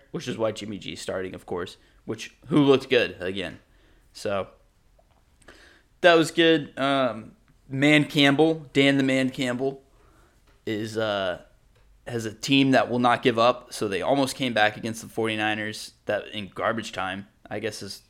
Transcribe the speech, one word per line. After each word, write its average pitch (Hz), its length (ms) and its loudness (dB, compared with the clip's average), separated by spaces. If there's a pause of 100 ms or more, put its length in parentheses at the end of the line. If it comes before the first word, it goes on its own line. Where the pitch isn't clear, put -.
(120)
which - 160 -10
is 117 100 -8
why 113 140 -2
Jimmy 104 280 -10
G - 140 -12
is - 80 -14
starting, 92 340 -8
of 90 100 -18
course, 92 320 -8 (280)
which, - 300 -10 (120)
who 147 160 4
looked 135 260 4
good 98 300 2
again. 92 400 -6 (540)
So 98 340 -4 (1500)
that 170 140 8
was 160 160 4
good. 160 480 2
Um, 127 540 -2 (360)
Man 143 360 4
Campbell, 147 680 2
Dan 139 240 4
the 139 60 2
Man 131 260 0
Campbell, 131 540 -4 (840)
is, 110 320 -6
uh, 101 440 -2 (640)
has 117 180 -6
a 104 80 -8
team 139 380 2
that 107 180 4
will 120 100 -2
not 120 220 2
give 120 160 2
up. 123 360 2
So - 140 -4
they 95 140 -2
almost 131 340 0
came 123 180 -6
back 107 240 2
against 113 240 -8
the 104 80 -16
forty-niners 107 840 -4 (140)
that 98 240 -4
in 98 260 -12
garbage 107 380 -4
time, 95 340 -6 (200)
I 107 120 -10
guess 107 240 -8
is, 98 260 -16